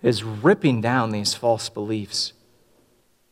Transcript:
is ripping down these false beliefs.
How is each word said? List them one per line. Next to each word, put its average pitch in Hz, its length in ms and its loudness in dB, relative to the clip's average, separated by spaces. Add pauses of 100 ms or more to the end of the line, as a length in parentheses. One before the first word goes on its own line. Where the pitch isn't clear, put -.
is 110 200 2
ripping 117 600 2
down 117 300 0
these 104 200 -2
false 117 380 -2
beliefs. 104 640 -6 (960)